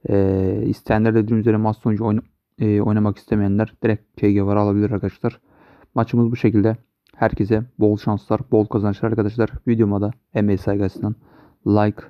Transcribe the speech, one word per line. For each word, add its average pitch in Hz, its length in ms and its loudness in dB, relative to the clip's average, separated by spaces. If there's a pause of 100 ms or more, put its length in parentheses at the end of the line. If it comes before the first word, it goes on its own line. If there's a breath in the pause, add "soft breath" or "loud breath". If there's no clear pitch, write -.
E, 98 580 0
isteyenler 110 480 0
de 113 80 4
dediğim 113 160 0
üzere 107 180 0
maç 110 200 -2
sonucu 107 280 -2
oyna-, 107 160 0 (380)
e, 104 220 2
oynamak 104 360 0
istemeyenler 104 560 -2 (100)
direkt - 380 -4
K 104 100 4
G 101 140 2
var 101 100 0
alabilir 104 360 2
arkadaşlar. 101 480 -6 (560 soft breath)
Maçımız 117 360 0
bu 120 40 -2
şekilde. 110 420 2 (380)
Herkese 107 480 0 (160)
bol 107 180 2
şanslar, 107 440 -4 (100)
bol 107 140 2
kazançlar 104 440 -2
arkadaşlar. 110 400 -2 (180)
Videoma 104 340 0
da 104 100 -2 (220)
emeği 104 240 0
saygısından 101 580 -4 (520 soft breath)
like 104 420 2